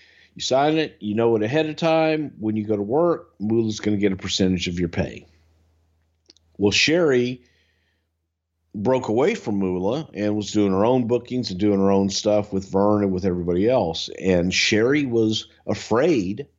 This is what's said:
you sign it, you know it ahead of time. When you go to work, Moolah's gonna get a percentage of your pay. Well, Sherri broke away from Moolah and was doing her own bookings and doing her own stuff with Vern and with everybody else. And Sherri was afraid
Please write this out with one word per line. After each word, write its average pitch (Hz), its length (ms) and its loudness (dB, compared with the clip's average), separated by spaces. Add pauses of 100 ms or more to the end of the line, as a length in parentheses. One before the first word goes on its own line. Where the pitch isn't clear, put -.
(360)
you - 60 -14
sign 143 360 2
it, 156 220 -4
you 104 160 -6
know 117 200 4
it 107 80 0
ahead 147 220 0
of 151 100 -6
time. 160 640 0
When 107 160 -2
you 107 100 -2
go 107 100 0
to 101 60 -4
work, 143 580 0
Moolah's 110 420 0
gonna 104 160 0
get 98 160 2
a 92 40 -6
percentage 92 520 -2
of 87 100 -6
your 87 100 0
pay. - 360 -6 (1300)
Well, 101 140 2
Sherri 127 680 2 (1300)
broke 123 360 0
away 135 260 2
from 120 200 -6
Moolah 98 580 -2
and 104 240 -2
was 101 160 -6
doing 104 180 2
her 98 140 2
own 127 220 2
bookings 120 440 -4
and 92 80 -8
doing 101 200 2
her 98 120 4
own 98 180 2
stuff 104 440 -2
with 95 180 -6
Vern 104 320 2
and 98 80 0
with 92 140 -4
everybody 87 420 0
else. 104 420 -2 (120)
And 90 320 2
Sherri 131 520 2
was 113 420 0 (200)
afraid 107 800 0 (120)